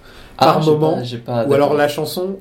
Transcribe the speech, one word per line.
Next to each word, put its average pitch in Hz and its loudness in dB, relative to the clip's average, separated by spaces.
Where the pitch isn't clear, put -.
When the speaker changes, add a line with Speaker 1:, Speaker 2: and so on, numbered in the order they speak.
Speaker 1:
Ah, - 4
Speaker 2:
par 156 4
Speaker 1:
j'ai 156 2
Speaker 2:
moment. 156 2
Speaker 1:
pas, 127 -8
j'ai 120 -10
pas, 123 -10
Speaker 2:
Ou 135 2
alors 139 2
Speaker 1:
d'accord. 151 0
Speaker 2:
la 147 2
chanson, 180 -6